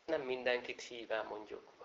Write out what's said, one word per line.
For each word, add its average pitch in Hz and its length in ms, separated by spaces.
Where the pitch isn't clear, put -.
nem 156 160
mindenkit 127 600
hív 113 300
el, 110 120
mondjuk. 104 500